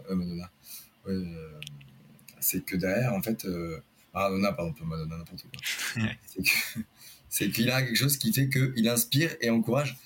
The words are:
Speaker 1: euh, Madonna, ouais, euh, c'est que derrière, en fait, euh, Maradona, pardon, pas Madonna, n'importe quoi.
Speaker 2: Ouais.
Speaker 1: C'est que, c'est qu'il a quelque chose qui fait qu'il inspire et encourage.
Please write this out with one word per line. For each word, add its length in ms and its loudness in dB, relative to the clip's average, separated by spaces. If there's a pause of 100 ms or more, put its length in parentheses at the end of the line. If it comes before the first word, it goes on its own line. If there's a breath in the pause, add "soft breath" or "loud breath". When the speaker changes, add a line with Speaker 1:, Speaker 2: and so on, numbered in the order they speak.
(100)
Speaker 1:
euh, 60 0
Madonna, 360 -4 (560 loud breath)
ouais, 60 -2
euh, 460 -6 (840)
c'est 240 0
que 100 -4
derrière, 380 2
en 80 0
fait, 240 -2
euh, 340 -4 (340 soft breath)
Maradona, 380 2
pardon, 220 -2
pas 100 -12
Madonna, 360 -6
n'importe 240 -14
quoi. 600 -4
Speaker 2:
Ouais. 220 -2
Speaker 1:
C'est 180 -6
que, 360 0 (500 loud breath)
c'est 200 0
qu'il 220 2
a 100 4
quelque 140 0
chose 220 4
qui 160 2
fait 160 4
qu'il 400 4
inspire 500 2
et 100 2
encourage. 460 2 (100)